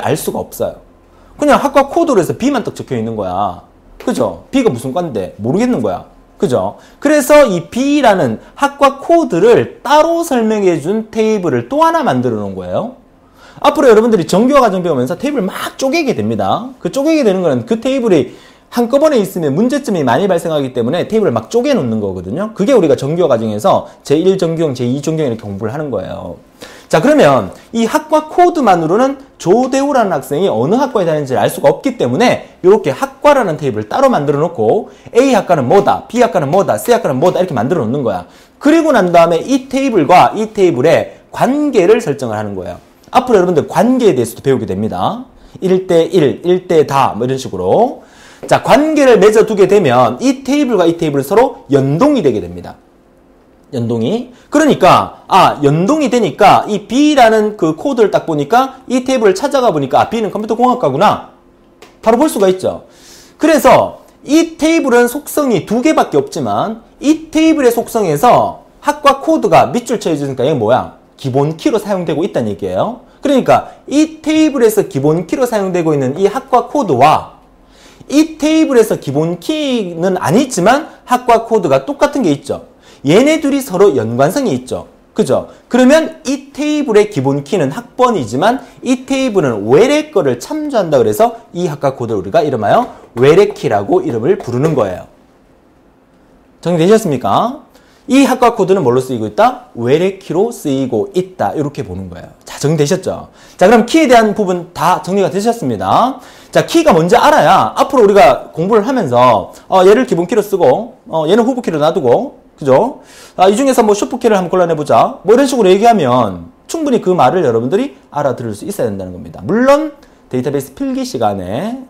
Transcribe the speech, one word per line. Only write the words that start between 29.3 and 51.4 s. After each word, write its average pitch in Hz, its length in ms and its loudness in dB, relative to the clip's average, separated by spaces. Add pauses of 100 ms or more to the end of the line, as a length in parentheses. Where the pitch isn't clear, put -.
조대우라는 254 720 0
학생이 147 360 -2
어느 135 280 0
학과에 233 300 -2
다니는지를 143 360 -2
알 120 80 2
수가 147 200 0
없기 254 280 -2
때문에 156 520 0 (120)
이렇게 190 300 2
학과라는 262 680 0
테이블을 110 320 -6
따로 262 200 2
만들어 147 300 0
놓고 156 520 -2 (260)
A 269 160 4
학과는 170 340 0
뭐다, 135 400 2
B 240 140 -2
학과는 185 300 0
뭐다, 151 260 0
C - 140 -2
학과는 175 280 0
뭐다 175 200 2
이렇게 185 140 -2
만들어 127 320 -2
놓는 131 180 -4
거야. 92 240 -4 (320)
그리고 311 320 2
난 190 200 2
다음에 170 260 4
이 254 300 -4
테이블과 180 680 2
이 214 180 -6
테이블의 143 640 0 (140)
관계를 240 680 2
설정을 120 360 -6
하는 104 180 -6
거예요. 87 220 -10 (340)
앞으로 254 260 2
여러분들 175 300 2
관계에 214 480 2
대해서도 120 260 -4
배우게 127 240 -2
됩니다. 101 600 -6 (360)
일 185 260 0
대 165 160 2
일, 156 400 0
일 180 240 -2
대 160 180 2
다, 127 300 0
뭐 113 100 -4
이런 131 120 -2
식으로. 120 640 -2 (440)
자, 139 140 0
관계를 269 580 4
맺어두게 208 480 4
되면 127 540 2
이 262 220 -2
테이블과 247 420 0
이 170 120 0
테이블은 139 260 -2
서로 233 480 0